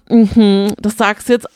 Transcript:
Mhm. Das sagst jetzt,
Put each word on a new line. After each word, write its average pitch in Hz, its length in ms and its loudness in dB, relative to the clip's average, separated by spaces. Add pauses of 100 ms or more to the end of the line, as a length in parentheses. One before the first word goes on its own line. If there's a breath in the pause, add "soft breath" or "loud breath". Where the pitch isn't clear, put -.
Mhm. 208 720 2
Das 208 160 -6
sagst 214 320 -4
jetzt, 240 280 -2